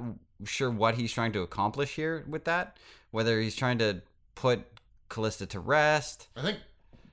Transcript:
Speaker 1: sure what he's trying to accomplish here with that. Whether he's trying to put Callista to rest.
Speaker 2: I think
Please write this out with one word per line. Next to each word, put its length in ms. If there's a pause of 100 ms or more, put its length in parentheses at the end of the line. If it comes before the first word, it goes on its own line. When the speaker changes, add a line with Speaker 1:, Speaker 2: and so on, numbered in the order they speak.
(440)
Speaker 1:
sure 260
what 240
he's 180
trying 200
to 100
accomplish 520
here 340
with 180
that. 300 (340)
Whether 300
he's 160
trying 220
to 240 (320)
put 260 (480)
Callista 380
to 140
rest. 760
Speaker 2:
I 60
think 160 (540)